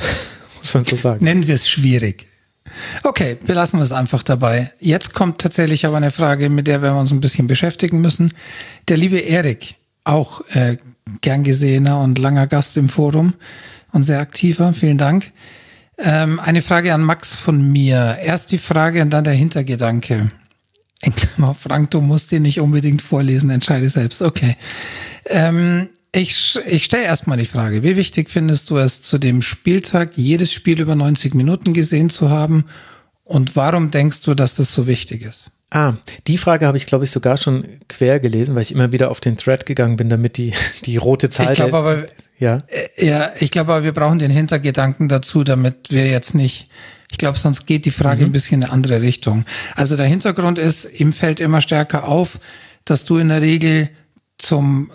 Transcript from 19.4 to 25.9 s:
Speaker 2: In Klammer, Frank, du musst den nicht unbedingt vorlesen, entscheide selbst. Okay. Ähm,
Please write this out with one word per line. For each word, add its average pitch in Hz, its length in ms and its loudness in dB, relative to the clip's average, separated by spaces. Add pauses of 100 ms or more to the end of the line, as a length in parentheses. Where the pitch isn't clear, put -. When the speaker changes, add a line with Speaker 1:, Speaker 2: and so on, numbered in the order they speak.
Speaker 2:
In 135 120 0
Klammer, 143 400 0
Frank, 147 360 -2
du 156 100 2
musst 147 300 0
den 156 120 2
nicht 147 180 2
unbedingt 147 420 2
vorlesen, 135 480 0
entscheide 131 380 0
selbst. 123 340 -2
Okay. 135 340 0 (680)
Ähm, 175 640 0 (240)